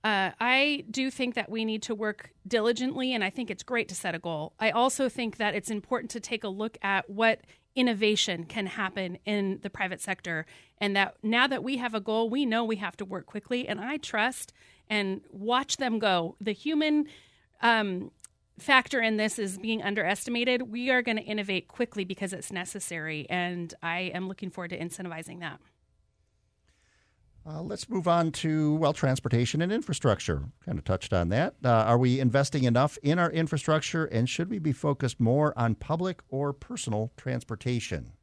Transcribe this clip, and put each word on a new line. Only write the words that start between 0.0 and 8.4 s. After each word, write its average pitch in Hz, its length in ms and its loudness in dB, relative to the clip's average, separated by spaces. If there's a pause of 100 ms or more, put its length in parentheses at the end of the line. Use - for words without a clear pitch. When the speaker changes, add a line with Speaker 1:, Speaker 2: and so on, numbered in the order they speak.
Speaker 1:
Uh, 196 360 2
I 269 500 2
do 262 220 -2
think 247 240 -4
that 226 140 -4
we 220 140 -4
need 220 200 -2
to 226 120 -4
work 214 360 -6 (160)
diligently, 247 640 2
and 214 100 0
I 190 60 0
think 220 220 -6
it's 208 120 -10
great 233 260 -2
to 185 60 -10
set 175 200 -4
a 165 40 -8
goal. 160 400 -6
I 220 120 2
also 254 380 2
think 233 280 -4
that 208 160 0
it's 208 160 -4
important 220 420 -4
to 233 80 -8
take 220 240 -6
a 208 60 -6
look 214 320 -6
at 196 280 0
what 220 320 2 (340)
innovation 208 720 2